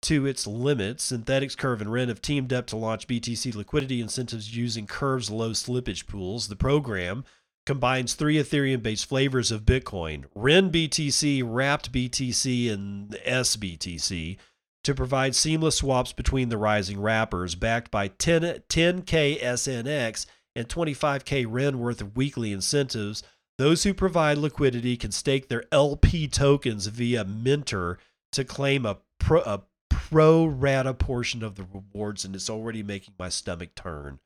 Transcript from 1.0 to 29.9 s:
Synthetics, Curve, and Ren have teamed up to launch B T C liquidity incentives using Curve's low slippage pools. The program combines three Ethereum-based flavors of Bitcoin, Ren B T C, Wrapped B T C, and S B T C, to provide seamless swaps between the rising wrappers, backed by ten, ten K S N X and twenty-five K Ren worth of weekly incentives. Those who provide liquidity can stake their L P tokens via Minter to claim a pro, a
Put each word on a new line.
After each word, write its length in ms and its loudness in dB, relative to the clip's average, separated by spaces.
Synthetics, 520 -2
Curve, 240 -2
and 120 -4
Ren 160 0
have 140 -6
teamed 300 -2
up 140 -2
to 100 -6
launch 320 -4
B 100 0
T 160 -4
C 160 -6
liquidity 500 -2
incentives 560 -6
using 300 -4
Curve's 420 -2
low 220 -4
slippage 560 -4
pools. 400 -6
The 80 -8
program 720 0
combines 480 0
three 220 2
Ethereum-based 680 0
flavors 440 2
of 160 0
Bitcoin, 600 0
Ren 340 6
B 160 2
T 240 0
C, 320 2
Wrapped 480 0
B 180 0
T 220 -2
C, 380 0
and 560 -6
S 320 0
B 200 -6
T 220 -8
C, 400 -6
to 100 2
provide 400 0
seamless 440 2
swaps 340 0
between 360 0
the 100 -2
rising 420 2
wrappers, 560 0
backed 340 -2
by 160 0
ten, 600 0
ten 340 2
K 380 2
S 260 -2
N 220 -4
X 380 -2
and 140 -6
twenty-five 560 0
K 200 0
Ren 360 0
worth 200 -2
of 160 -8
weekly 360 0
incentives. 720 -2
Those 240 4
who 100 2
provide 460 2
liquidity 580 0
can 140 -6
stake 380 -2
their 240 -4
L 240 4
P 320 4
tokens 580 2
via 380 -2
Minter 720 -2
to 140 -2
claim 420 0
a 120 -4
pro, 220 4
a 220 -4